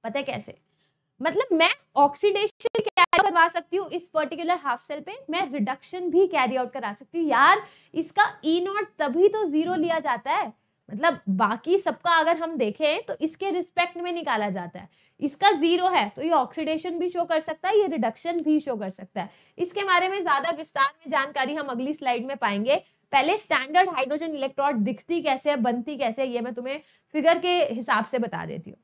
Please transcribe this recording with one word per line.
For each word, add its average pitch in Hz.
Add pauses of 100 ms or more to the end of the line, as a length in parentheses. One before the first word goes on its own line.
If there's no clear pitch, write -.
पता 226
है 277
कैसे? - (640)
मतलब, 370
मैं 330 (260)
ऑक्सीडेशन 403
कैरी 403
करवा 339
सकती 339
हूँ 370
इस 349
पर्टिकुलर 330
हाफ 269
सेल 302
पे, 349 (180)
मैं 330
रिडक्शन 294
भी 359
कैरी 262
आउट 254
करा 233
सकती 277
हूँ। 320
यार, 302 (320)
इसका -
ई 320
नॉट 392 (100)
तभी 311
तो 427
ज़ीरो 330
लिया 330
जाता 269
है, 330 (380)
मतलब, 269
बाकी 220
सबका 339
अगर 330
हम 330
देखें 294
तो -
इसके 320
रिस्पेक्ट 349
में 349
निकाला 240
जाता 180
है। - (320)
इसका 381
ज़ीरो 339
है 269
तो -
ये 320
ऑक्सीडेशन 311
भी 349
शो 349
कर 330
सकता 311
है, 427
ये 403
रिडक्शन 247
भी 302
शो 262
कर 196
सकता 196
है। 196 (280)
इसके 359
बारे 370
में 392
ज्यादा 311
विस्तार 294
में 294
जानकारी 285
हम 294
अगली 262
स्लाइड 247
में 277
पाएंगे। 220 (360)
पहले 294
स्टैंडर्ड 311
हाइड्रोजन 302
इलेक्ट्रोड 277
दिखती 214
कैसे 277
है, 285
बनती 240
कैसे 247
है, 262
ये 240
मैं 240
तुम्हें 254 (320)
फिगर 320
के 359 (100)
हिसाब 226
से 254
बता 180
देती 160
हूँ। -